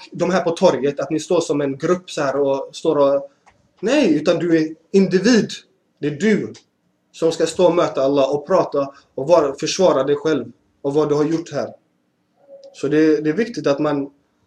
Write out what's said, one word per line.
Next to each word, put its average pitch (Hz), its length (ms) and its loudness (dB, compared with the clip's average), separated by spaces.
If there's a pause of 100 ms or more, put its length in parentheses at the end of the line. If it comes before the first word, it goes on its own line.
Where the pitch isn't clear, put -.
(120)
de 170 200 -4
här 185 120 0
på 165 80 -2
torget, 143 480 0
att - 100 -6
ni 156 100 -4
står 170 200 -2
som 147 220 -2
en 139 160 -4
grupp 180 340 -4
så 160 100 -6
här 135 140 -2
och 139 400 -2
står 156 220 -2
och, 139 340 2 (480)
nej, 226 360 2
utan 160 240 0
du 165 180 0
är 156 180 -2 (160)
individ. 196 580 4 (500)
Det 143 80 -4
är 151 40 -2
du 151 420 -2 (580)
som 165 200 -2
ska 165 140 -2
stå 180 200 0
och 170 100 4
möta 151 260 0
Allah 139 340 2
och - 120 -6
prata 147 460 0 (220)
och 135 120 -6
vara, 151 280 4
försvara 151 480 2
dig 143 120 0
själv 143 360 -2 (300)
och 139 120 -4
vad 147 160 2
du 143 60 0
har 147 100 2
gjort 160 260 -4
här. 123 220 -8 (1000)
Så - 140 -8
det, 151 340 2
det 151 80 -2
är 151 40 0
viktigt 156 340 -4
att 143 120 0
man, 143 300 -2 (380)